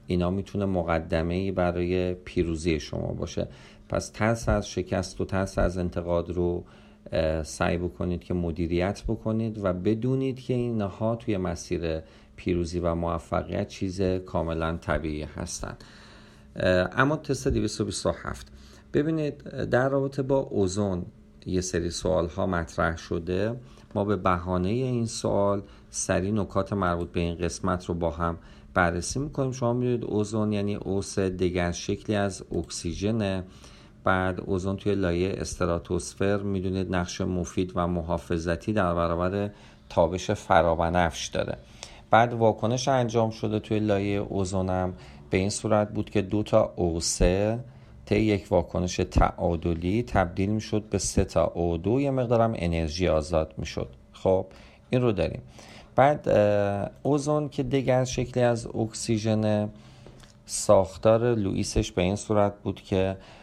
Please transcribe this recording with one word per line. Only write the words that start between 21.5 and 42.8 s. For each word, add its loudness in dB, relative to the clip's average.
سری -2
سوال‌ها 0
مطرح 0
شده. -2
ما 0
به 2
بهانهٔ 0
این 0
سوال 0
سری -2
نکات -2
مربوط 0
به -2
این 0
قسمت -2
رو -2
با 0
هم -2
بررسی 0
می‌کنیم. -2
شما 0
می‌دونید 0
اوزون 0
یعنی 0
اوس -2
دگر 2
شکلی -4
از -2
اکسیژنه. -2
بعد 2
اوزون -2
توی 0
لایهٔ 0
استراتوسفر -2
می‌دونید -2
نقش -2
مفید -2
و 0
محافظتی -2
در 2
برابر 0
تابش 2
فرابنفش 2
داره. -4
بعد 6
واکنش 2